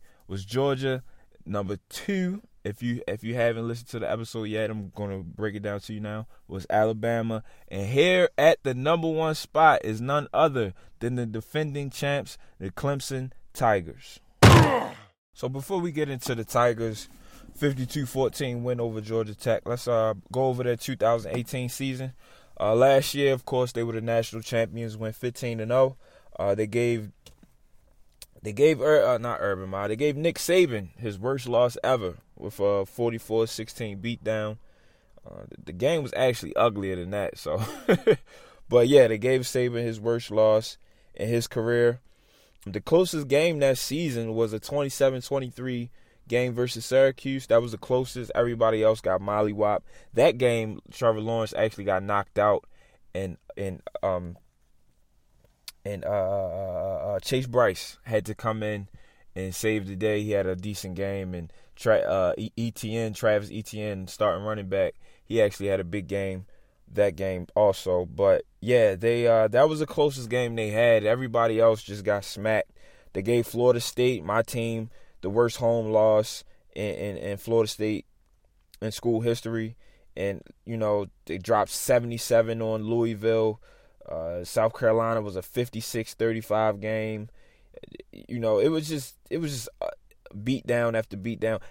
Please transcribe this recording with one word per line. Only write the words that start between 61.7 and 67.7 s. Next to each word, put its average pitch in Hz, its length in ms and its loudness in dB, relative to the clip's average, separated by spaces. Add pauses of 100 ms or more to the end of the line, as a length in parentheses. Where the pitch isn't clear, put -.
Tra-, 110 220 4
uh, 90 400 2
E-, 110 200 -8
E 117 140 -4
T 107 240 -8
N, 113 200 -4
Travis 104 360 2
Etienne, 104 560 -8
starting 98 380 0
running 107 240 -6
back, 95 260 2 (300)
he 113 180 0
actually 98 260 0
had 95 120 2
a 92 40 -6
big 87 220 -6
game 95 380 -6 (480)
that 101 240 2
game 92 300 -4 (100)
also. 95 480 2